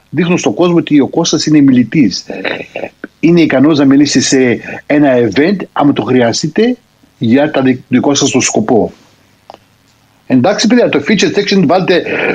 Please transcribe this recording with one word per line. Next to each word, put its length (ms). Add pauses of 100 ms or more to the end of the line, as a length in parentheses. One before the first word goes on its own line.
(100)
Δείχνω 260
στον 180
κόσμο 220
ότι 240
ο 60
Κώστας 400
είναι 140
μιλητής. 640 (960)
Είναι 200
ικανός 380
να 60
μιλήσει 360
σε 400 (260)
ένα 300
event, 400 (160)
άμα 200
το 100
χρειαστείτε, 720 (420)
για 320
τα 120
δι-, 260
δικό 260
σας 160
το 100
σκοπό. 520 (1300)
Εντάξει, 400
παιδιά, 220
το 200
feature 260
section 320
βάλτε 360 (320)